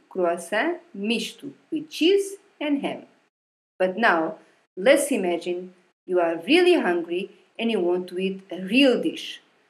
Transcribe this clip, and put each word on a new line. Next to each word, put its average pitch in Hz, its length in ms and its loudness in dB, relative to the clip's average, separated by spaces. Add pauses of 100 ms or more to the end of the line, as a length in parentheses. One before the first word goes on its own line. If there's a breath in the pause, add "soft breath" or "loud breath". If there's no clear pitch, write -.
croissant 190 720 -2 (140)
misto, 208 580 -6 (180)
with - 200 -6
cheese 392 480 2 (200)
and 294 220 -2
ham. - 220 -6 (760)
But 185 200 0
now, 170 400 2 (360 soft breath)
let's 277 380 4
imagine 180 640 -2 (320)
you 180 120 2
are 165 280 2
really 349 340 4
hungry 175 500 -2 (280 soft breath)
and 226 120 -2
you 214 100 0
want 180 280 -2
to 180 100 -10
eat 190 220 -2 (100)
a 175 120 -10
real 226 400 4
dish, - 400 -8 (260)